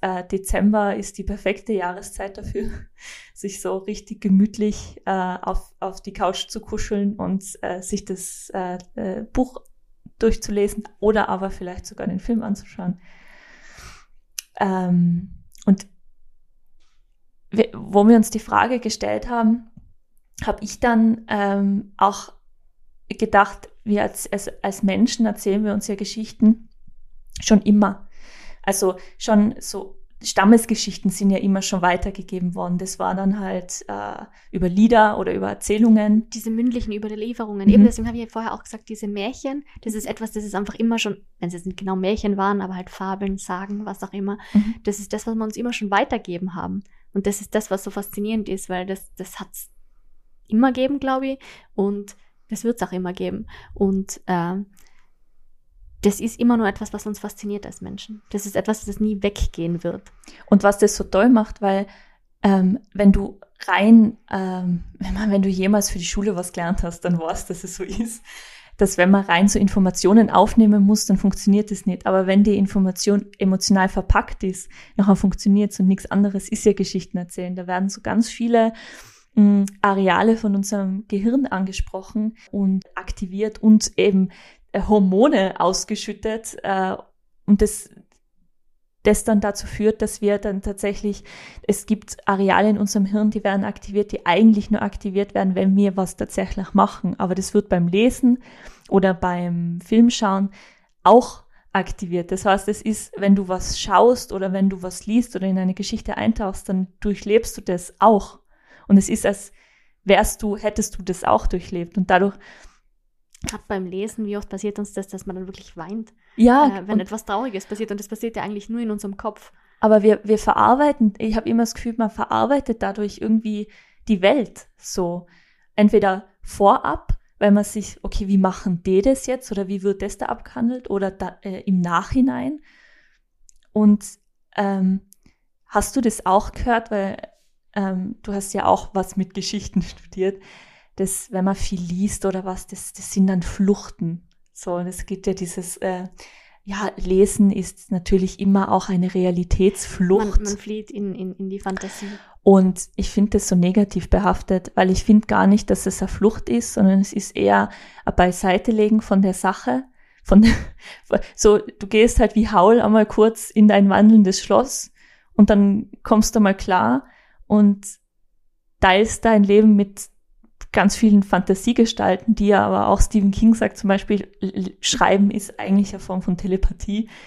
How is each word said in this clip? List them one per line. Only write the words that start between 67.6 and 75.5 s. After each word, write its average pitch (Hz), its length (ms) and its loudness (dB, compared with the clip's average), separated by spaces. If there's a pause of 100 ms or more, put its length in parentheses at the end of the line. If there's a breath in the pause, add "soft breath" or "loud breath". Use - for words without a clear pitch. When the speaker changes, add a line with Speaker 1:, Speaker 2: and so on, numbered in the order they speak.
Speaker 1:
es 185 100 -14
so 190 80 -10
ist, 220 400 -8 (540 loud breath)
dass 196 220 0
wenn 180 120 6
man 196 140 4
rein 190 240 4
so 202 100 0
Informationen 196 720 4
aufnehmen 208 540 6
muss, 208 220 2
dann 190 100 2
funktioniert 202 560 0
es - 140 -8
nicht. 180 200 -6
Aber 190 220 2
wenn 196 160 6
die 202 120 2
Information 196 720 0 (120)
emotional 190 500 2
verpackt - 560 0
ist, - 260 -8 (260 loud breath)
nachher 196 200 4
funktioniert's 202 640 0